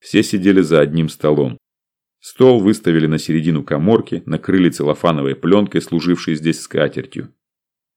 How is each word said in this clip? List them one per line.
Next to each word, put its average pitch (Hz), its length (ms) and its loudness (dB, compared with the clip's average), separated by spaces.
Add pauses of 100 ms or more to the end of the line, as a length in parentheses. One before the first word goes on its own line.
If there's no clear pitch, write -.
Все - 220 -10
сидели 95 380 0
за 80 200 2
одним 78 280 -2
столом. 73 480 -2 (640)
Стол 127 400 4
выставили 90 460 2
на 78 120 0
середину 78 460 -2
каморки, 85 640 0
накрыли 90 420 0
целлофановой 73 680 -2
плёнкой, 92 460 2
служившей 85 540 -2
здесь 78 260 -2
скатертью. - 720 -6 (640)